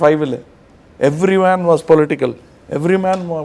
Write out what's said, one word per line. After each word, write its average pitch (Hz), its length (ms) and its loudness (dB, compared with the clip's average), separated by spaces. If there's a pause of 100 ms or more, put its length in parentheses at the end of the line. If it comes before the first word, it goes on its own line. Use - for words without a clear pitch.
ഫൈവിൽ. 151 300 2 (760)
Every 185 360 0
man 185 140 2 (100)
was 160 100 2 (100)
political. 151 420 2 (460)
Every 175 280 0
man 185 140 -2 (120)
wa-, 160 140 -6